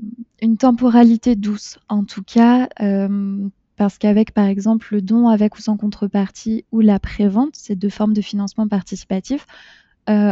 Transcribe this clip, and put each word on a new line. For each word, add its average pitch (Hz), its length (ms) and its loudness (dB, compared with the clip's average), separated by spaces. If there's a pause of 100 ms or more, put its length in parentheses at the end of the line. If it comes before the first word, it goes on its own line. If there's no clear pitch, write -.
(420)
une 226 160 0
temporalité 240 800 4
douce, 208 440 -8 (100)
en 208 140 -2
tout 196 200 -10
cas, 240 440 2 (140)
euh, 196 640 -4 (300)
parce 202 200 -2
qu'avec, 208 340 2
par 208 140 0
exemple, 202 460 -2
le 208 100 -2
don 226 260 2
avec 214 300 2
ou - 40 -20
sans 214 140 -2
contrepartie 208 960 -4
ou 226 100 0
la 208 180 4
prévente, 208 560 -2
ces - 200 -10
deux 196 140 -4
formes 214 240 -2
de 208 80 0
financement 202 460 -6
participatif, 196 800 -6 (640)
euh, 208 220 2